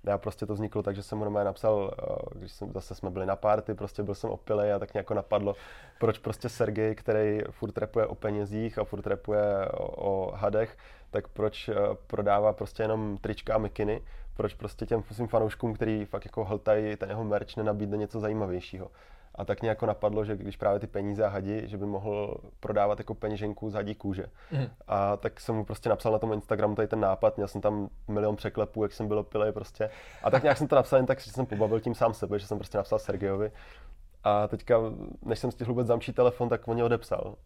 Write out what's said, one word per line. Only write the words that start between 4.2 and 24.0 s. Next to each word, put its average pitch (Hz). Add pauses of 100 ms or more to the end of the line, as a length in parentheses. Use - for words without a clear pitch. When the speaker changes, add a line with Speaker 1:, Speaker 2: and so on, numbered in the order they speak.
Speaker 1:
opilej 104
a 98
tak 101
mě 104
jako 98
napadlo, 101 (440)
proč 110
prostě -
Sergej, 110
který 107
furt -
rapuje 110
o -
penězích 104
a 107
furt 101
rapuje 104 (320)
o, - (400)
o -
hadech, 104 (340)
tak -
proč, -
eh, - (340)
prodává 104
prostě 107
jenom 107
trička 107
a -
mikiny, 107 (360)
proč 107
prostě -
těm 110
svým 110
fanouškům, 110
který 110
fakt 104
jako 110
hltají 107
ten 98
jeho 107
merch, 104
nenabídne 104
něco 107
zajímavějšího. 95 (480)
A 98
tak 101
mě 113
jako 110
napadlo, 107
že 104
když 98
právě 101
ty 107
peníze 101
a -
hadi, 101
že 101
by 98
mohl 104 (220)
prodávat 104
jako 113
peněženku 107
z 101
hadí 104
kůže. 98 (260)